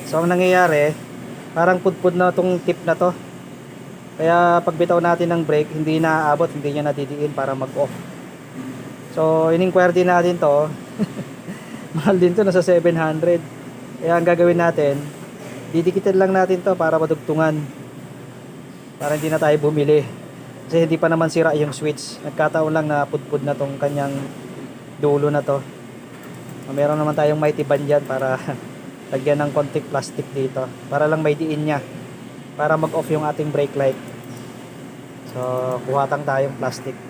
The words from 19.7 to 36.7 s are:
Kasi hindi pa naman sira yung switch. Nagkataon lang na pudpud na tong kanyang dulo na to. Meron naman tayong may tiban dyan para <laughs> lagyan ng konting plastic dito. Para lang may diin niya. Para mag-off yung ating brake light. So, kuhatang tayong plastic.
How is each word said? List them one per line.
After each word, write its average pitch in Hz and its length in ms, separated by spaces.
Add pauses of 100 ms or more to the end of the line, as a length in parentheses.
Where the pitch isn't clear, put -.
Kasi 165 180
hindi 160 140
pa 165 80
naman 165 240
sira 160 240
yung 147 160
switch. - 560
Nagkataon 156 480
lang 151 160
na 143 160
pudpud 143 400
na 143 80
tong 139 240
kanyang 143 320 (880)
dulo 143 320
na 147 80
to. 139 240 (1120)
Meron 147 240
naman 151 160
tayong 151 240
may 151 160
tiban 143 320
dyan 143 180
para 131 320 (340)
<laughs> - 440
lagyan 143 240
ng 143 160
konting 147 320
plastic - 480
dito. 131 320 (240)
Para 147 160
lang 156 160
may 151 160
diin 156 240
niya. 151 160 (800)
Para 151 160
mag-off 160 320
yung 156 160
ating 151 320
brake 143 240
light. 135 180 (1300)
So, 127 100 (460)
kuhatang 139 400
tayong 135 320
plastic. 131 400 (120)